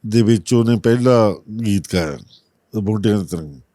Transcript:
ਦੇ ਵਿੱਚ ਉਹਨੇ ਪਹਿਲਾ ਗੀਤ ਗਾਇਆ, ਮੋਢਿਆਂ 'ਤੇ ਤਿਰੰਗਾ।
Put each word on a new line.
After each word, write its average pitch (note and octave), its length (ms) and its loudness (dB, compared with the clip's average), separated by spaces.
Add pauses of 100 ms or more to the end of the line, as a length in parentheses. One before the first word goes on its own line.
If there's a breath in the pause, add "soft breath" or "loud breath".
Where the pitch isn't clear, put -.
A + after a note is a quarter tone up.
ਦੇ A2+ 140 2
ਵਿੱਚ G#2+ 320 2
ਉਹਨੇ A#2 260 2
ਪਹਿਲਾ A#2 560 2 (300)
ਗੀਤ G2+ 180 0 (100)
ਗਾਇਆ, D#2+ 240 -4 (640)
ਮੋਢਿਆਂ G#2+ 360 0
'ਤੇ F#2 80 -4
ਤਿਰੰਗਾ। D2+ 340 -12 (160)